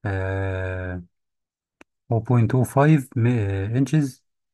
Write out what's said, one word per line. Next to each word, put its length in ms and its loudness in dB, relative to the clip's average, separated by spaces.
آه، 960 -6
oh 60 2
point 320 2
two 140 2
five 500 4
mi-، 140 2
آه، 380 -2
inches، 420 -2